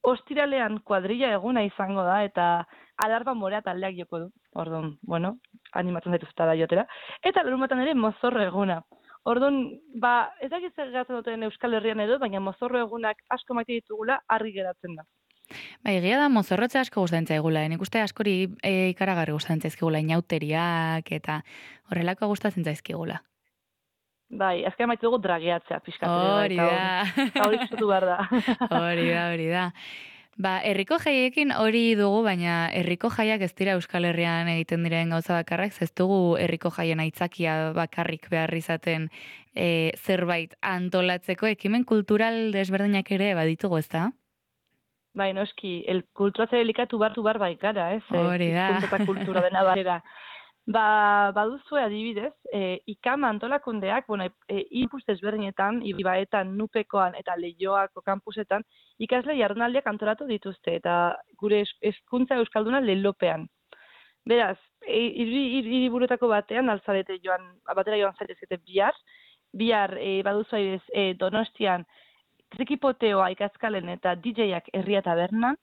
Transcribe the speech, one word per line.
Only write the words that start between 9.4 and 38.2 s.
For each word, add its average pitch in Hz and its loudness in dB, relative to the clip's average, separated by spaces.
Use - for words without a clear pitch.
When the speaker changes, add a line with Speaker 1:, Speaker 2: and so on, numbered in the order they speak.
Speaker 1:
ba, 240 2
ez 262 -6
dakit 349 -6
zer 277 -8
geratzen 254 -4
duten 226 -6
Euskal 233 -2
Herrian 220 0
edo, 233 2
baina 202 -2
mozorro 240 -2
egunak 220 -4
asko 247 -4
maite 233 -4
ditugula 220 -4
argi 220 0
geratzen 180 -8
da. 156 -18
Speaker 2:
Bai, 202 2
egia 196 2
da, 294 6
mozorrotze 220 2
asko 220 0
gustatzen 165 2
zaigula, 156 2
eh? 156 -2
Nik 170 -2
uste 220 0
askori, 208 0
e, 185 2
ikaragarri 175 0
gustatzen 160 -2
zaizkigula, 156 0
inauteriak 160 0
eta 151 -6
horrelako 180 -2
gustatzen 196 -2
zaizkigula. 165 -6
Speaker 1:
Bai, 190 -2
azken 233 -2
maite 233 -2
dugu 233 2
drageatzea 170 -2
pixkat 175 -6
ere, 175 2
bai, 202 4
Speaker 2:
Hori 190 0
Speaker 1:
eta 175 4
hori, 175 4
Speaker 2:
da. 185 0
Speaker 1:
eta 214 0
hori 214 2
gustuko 220 -2
behar 190 4
da. 175 2
<laughs> 226 0
Speaker 2:
Hori 170 0
da, 170 0
hori 165 -2
da. 180 0
Ba, 190 0
herriko 196 0
jaiekin 277 2
hori 220 4
dugu, 202 4
baina 175 2
herriko 175 0
jaiak 214 0
ez 170 -2
dira 190 0
Euskal 175 -2
Herrian 170 0
egiten 170 0
diren 165 0
gauza 165 0
bakarrak, 175 -2
ze - 0
ez - -6
dugu 180 4
herriko 170 0
jaien 160 0
aitzakia 160 -2
bakarrik 165 -4